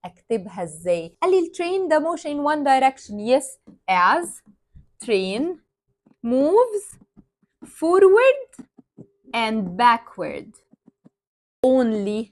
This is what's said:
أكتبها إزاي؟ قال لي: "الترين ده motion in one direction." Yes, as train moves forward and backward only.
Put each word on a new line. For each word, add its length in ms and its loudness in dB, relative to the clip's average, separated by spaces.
أكتبها 580 -8
إزاي؟ 600 -4
قال 80 2
لي: 80 4
"الترين 500 -4
ده 120 2
motion 260 -6
in 260 -2
one 120 -4
direction." 500 0
Yes, 320 0
as 380 2
train 380 -2
moves 720 0
forward 1000 2
and 400 -4
backward 760 -2
only. 640 0